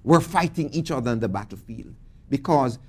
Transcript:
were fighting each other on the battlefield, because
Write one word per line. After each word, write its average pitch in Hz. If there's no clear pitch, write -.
were 165
fighting 165
each 160
other 123
on 117
the 110
battlefield, 101
because 135